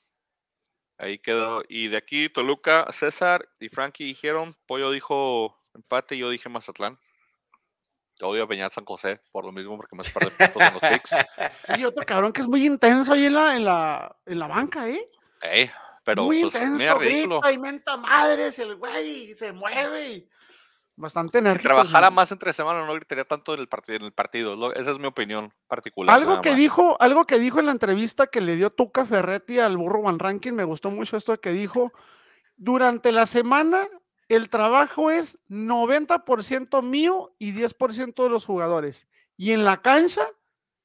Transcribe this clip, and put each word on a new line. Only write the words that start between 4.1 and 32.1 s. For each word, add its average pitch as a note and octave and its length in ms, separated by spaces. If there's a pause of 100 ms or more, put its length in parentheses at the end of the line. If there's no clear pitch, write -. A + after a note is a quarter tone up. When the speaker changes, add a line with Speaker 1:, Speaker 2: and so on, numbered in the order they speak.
Speaker 1:
Pollo C3+ 240
dijo C3 680 (180)
empate, B2+ 440
yo B2 100
dije B2 200
Mazatlán. A#2+ 500 (1200)
Odio G2+ 220
a G#2+ 60
Peñal G2 240
San G#2 120
José, G2 360 (100)
por F#2+ 140
lo F#2+ 80
mismo, G2 240
porque - 180
me F2+ 60
hace F2+ 100
perder - 220 (200)
puntos G3+ 100
en F3 120
los F#3 80
picks. - 280
Speaker 2:
<laughs> - 720
Y C4 40
otro B3 200
cabrón G#3 280
que C4+ 80
es B3 80
muy C4+ 180
intenso C4 460
ahí C#4+ 140
en C#4+ 80
la, D4+ 220
en A3+ 80
la, D#3+ 520 (100)
en F3 140
la D3+ 80
banca, A#3+ 400
¿eh? F#4 200 (320)
Speaker 1:
Ey, A#2+ 300 (320)
pero, - 220
Speaker 2:
Muy D#4+ 180
Speaker 1:
pues, - 140
Speaker 2:
intenso, C4+ 220
Speaker 1:
mira, C#4 160
ridículo. D4 460
Speaker 2:
grita C#4 120
y C4 60
menta C#4 380
madres, D4 600
el G#3+ 160
güey, C4+ 560
y G#3+ 60
se G#3+ 160
mueve, C4+ 580
y... F#3 180 (680)
bastante E3 420
Speaker 1:
Si A#3 60
Speaker 2:
enérgico, F#3 240
Speaker 1:
trabajara D#3 420
Speaker 2:
¿no? F#3 60
Speaker 1:
más F#3 160
entre F#3 200
semana, D#3+ 320
no D3+ 100
gritaría C#3+ 300
tanto D3+ 300
en C#3+ 60
el B2+ 80
parti-, A2 260
en G#2+ 80
el G#2 100
partido, G#2+ 440
lo, A#2 180
esa C3 160
es C#3 80
mi C#3+ 80
opinión G#2+ 460 (160)
particular, F#3 480
Speaker 2:
Algo D#4+ 140
Speaker 1:
nada F#4+ 120
Speaker 2:
que D#4+ 80
Speaker 1:
más. C4+ 80
Speaker 2:
dijo, D#4+ 420
algo C#4 240
que C4 140
dijo B3 220
en D4+ 60
la D4 60
entrevista A3 540
que B3 140
le E3+ 160
dio G3 140
Tuca B3+ 360
Ferretti G3+ 540
al G#3 160
Burro F#3 260
Van F3+ 160
Ranking, G3 360
me G#3+ 100
gustó D#3+ 260
mucho G#3+ 260
esto A3 240
que F#3 120
dijo, G#3 400 (640)